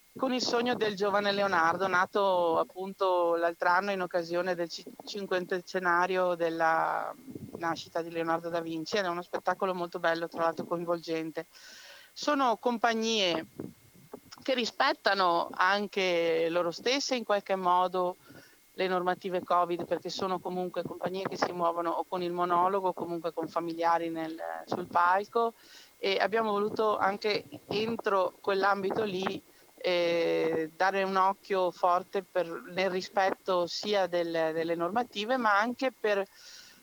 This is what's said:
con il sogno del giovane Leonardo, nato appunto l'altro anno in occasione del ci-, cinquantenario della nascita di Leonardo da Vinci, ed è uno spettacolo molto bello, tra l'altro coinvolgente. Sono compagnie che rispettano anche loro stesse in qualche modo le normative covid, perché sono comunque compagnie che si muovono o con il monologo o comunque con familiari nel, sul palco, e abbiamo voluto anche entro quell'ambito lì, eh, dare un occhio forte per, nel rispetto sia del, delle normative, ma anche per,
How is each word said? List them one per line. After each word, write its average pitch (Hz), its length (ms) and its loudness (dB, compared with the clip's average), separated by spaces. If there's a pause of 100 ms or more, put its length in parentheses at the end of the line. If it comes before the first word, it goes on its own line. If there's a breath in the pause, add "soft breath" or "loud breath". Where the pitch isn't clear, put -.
(140)
con 262 200 -2
il 247 80 -2
sogno 240 320 0
del 208 200 -2
giovane 202 380 0
Leonardo, 185 540 2
nato 180 720 2
appunto 180 760 0
l'altro 170 360 0
anno 190 220 2
in 190 100 -2
occasione 175 520 -2
del 170 140 -2
ci-, - 160 -12 (220)
cinquantenario 180 1300 0
della 165 800 0 (420)
nascita 165 460 -4
di 165 80 -10
Leonardo 165 400 -2
da 170 100 -2
Vinci, 165 380 -4
ed 190 80 0
è - 20 0
uno 175 140 -4
spettacolo 185 500 -2
molto 175 280 -6
bello, 165 280 0
tra 170 140 -4
l'altro 165 240 0
coinvolgente. 165 800 -4 (680 loud breath)
Sono 269 460 0
compagnie 226 880 0 (960)
che 269 100 -2
rispettano 202 1000 2
anche 185 1000 2
loro 170 220 0
stesse 262 420 -2
in 233 100 -4
qualche 202 300 0
modo 180 640 2 (560 loud breath)
le 190 160 -2
normative 180 540 -2
covid, 175 440 0
perché 170 240 -4
sono 185 300 -4
comunque 180 420 -4
compagnie 180 440 -6
che 185 100 -6
si - 160 -2
muovono 170 380 0
o - 140 -4
con 185 180 -4
il 175 100 -2
monologo 180 560 2
o 175 40 0
comunque 170 400 -6
con 160 160 -4
familiari 165 640 0
nel, 160 260 -6 (300)
sul 180 220 -6
palco, 202 640 2 (420 loud breath)
e 196 220 0
abbiamo 214 320 2
voluto 208 480 0
anche 202 460 0 (240)
entro 208 720 0
quell'ambito 196 640 0
lì, 190 380 -4 (420 loud breath)
eh, 165 920 0
dare 190 260 2
un 190 140 0
occhio 190 560 2
forte 180 500 0
per, 180 240 -2 (260)
nel 185 160 0
rispetto 185 800 0
sia 202 400 0
del, 175 240 0
delle 165 460 0
normative, 208 600 -2
ma 214 220 4
anche 240 340 0
per, 202 320 0 (580 loud breath)